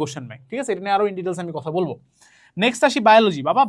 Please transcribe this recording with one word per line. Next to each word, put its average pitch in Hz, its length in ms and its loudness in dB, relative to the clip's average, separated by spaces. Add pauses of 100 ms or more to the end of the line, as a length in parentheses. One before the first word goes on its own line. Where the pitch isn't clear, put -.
কোশ্চেন 143 260 -6
ব্যাংক, 110 200 -18
ঠিক 233 140 -8
আছে? 247 100 -6
এটা 180 120 -6
নিয়ে 202 120 0
আরও 208 140 0
in 190 80 -8
details 180 260 -6
আমি 170 140 -10
কথা 147 180 -8
বলবো। 165 180 -4 (640)
নেক্সট 233 320 0
আসি 262 200 -2
বায়োলজি। 214 400 6
বাবা, 214 200 2